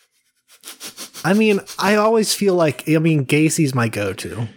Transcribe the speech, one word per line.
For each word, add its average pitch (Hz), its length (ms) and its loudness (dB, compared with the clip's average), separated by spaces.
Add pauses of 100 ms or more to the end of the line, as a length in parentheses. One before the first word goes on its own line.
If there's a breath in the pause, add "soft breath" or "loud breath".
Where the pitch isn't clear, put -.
(1200)
I 165 100 0
mean, 208 260 4 (180)
I 208 180 2
always 220 380 2
feel 196 220 0
like, 160 340 0
I 156 80 4
mean, 156 280 2
Gacy's 151 500 2
my 117 120 2
go-to. 104 680 -6